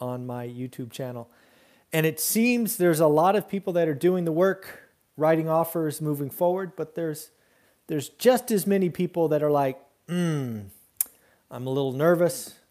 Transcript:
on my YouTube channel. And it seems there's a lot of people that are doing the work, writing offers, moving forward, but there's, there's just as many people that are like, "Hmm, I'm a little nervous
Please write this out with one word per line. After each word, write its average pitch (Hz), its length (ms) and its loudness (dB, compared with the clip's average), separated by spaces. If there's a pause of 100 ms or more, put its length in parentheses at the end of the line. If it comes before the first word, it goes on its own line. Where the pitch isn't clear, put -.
on 123 260 -8
my 123 220 -10
YouTube 123 420 -10
channel. 123 400 -10 (640)
And 156 120 2
it 160 140 -2
seems 233 600 0
there's 170 200 4
a 165 80 6
lot 160 300 4
of - 120 -4
people 196 260 -4
that 170 120 2
are 151 80 0
doing 175 300 2
the 165 80 -2
work, 185 580 -2 (260)
writing 160 320 2
offers, 160 520 0
moving 143 300 -4
forward, 180 440 -2
but 156 220 -10
there's, 160 340 -8 (560)
there's 151 220 -4
just 240 420 2
as 202 160 2
many 196 240 2
people 170 380 0
that 151 120 2
are 151 120 2
like, 139 260 2 (300)
"Hmm, 151 540 -2 (840)
I'm 123 200 -10
a - 20 -2
little 135 220 -2
nervous 165 640 0 (160)